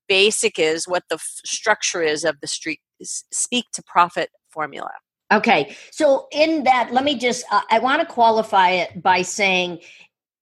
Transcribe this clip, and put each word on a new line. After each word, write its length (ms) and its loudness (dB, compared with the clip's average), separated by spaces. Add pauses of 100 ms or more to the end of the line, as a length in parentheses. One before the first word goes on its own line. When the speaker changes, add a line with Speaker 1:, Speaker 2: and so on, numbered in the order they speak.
Speaker 1:
basic 520 2
is, 280 0
what 220 -4
the 60 -4
f-, 320 -14
structure 560 -2
is 220 -2
of 180 -2
the 40 -12
street, 340 -8 (200)
s-, 320 -12
Speak 400 -4
to 100 -12
Profit 460 0 (220)
formula. 420 -10 (400)
Speaker 2:
Okay. 420 2 (180)
So 380 2
in 340 0
that, 280 2
let 100 2
me 140 0
just, 340 -2
uh, 200 2
I 80 4
wanna 260 0
qualify 680 2
it 300 -4
by 200 2
saying, 560 -2 (640)